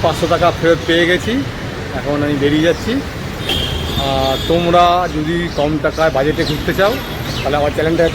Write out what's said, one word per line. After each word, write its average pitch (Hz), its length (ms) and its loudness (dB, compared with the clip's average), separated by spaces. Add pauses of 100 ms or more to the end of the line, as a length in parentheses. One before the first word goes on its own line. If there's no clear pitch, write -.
পাঁচশো 170 300 0
টাকা 170 140 2 (120)
ফেরত 165 200 2 (100)
পেয়ে 170 220 4
গেছি, 180 220 0 (680)
এখন 139 160 -2 (100)
আমি 147 180 0
বেরিয়ে 151 240 2
যাচ্ছি। 170 260 0 (1120)
আর 135 280 2 (160)
তোমরা 170 320 4 (320)
যদি 156 200 -2 (220)
কম 151 140 2 (140)
টাকায় 156 320 2
বাজেটে 143 320 2
ঘুরতে 151 300 -2
চাও 202 140 4 (480)
তাহলে 143 200 0
আমার 143 140 0
চ্যানেলটা 160 280 2 (120)